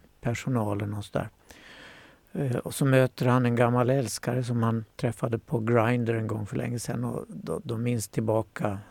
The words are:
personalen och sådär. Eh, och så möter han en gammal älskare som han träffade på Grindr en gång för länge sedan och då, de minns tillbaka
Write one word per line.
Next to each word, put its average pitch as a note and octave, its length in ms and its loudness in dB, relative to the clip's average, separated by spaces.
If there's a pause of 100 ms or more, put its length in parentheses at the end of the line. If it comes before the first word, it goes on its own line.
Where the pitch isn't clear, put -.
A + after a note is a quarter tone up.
(220)
personalen G#2+ 720 -2
och G2+ 120 -6
sådär. - 240 -4 (1000)
Eh, C3+ 260 -2
och - 160 -6
så - 120 0
möter C3 400 4
han B2+ 200 4
en A#2+ 100 2
gammal A#2+ 340 4
älskare B2+ 540 0
som A#2+ 200 0
han A2+ 220 0 (100)
träffade A#2 440 -2
på - 200 -2
Grindr A#2 540 4
en A2+ 140 0
gång A2 180 -2
för - 120 -6
länge A#2+ 220 -4
sedan B2 240 -4
och A#2 240 -6
då, - 360 -6
de A#2 200 -4
minns A#2+ 240 -2
tillbaka A2 720 -2 (120)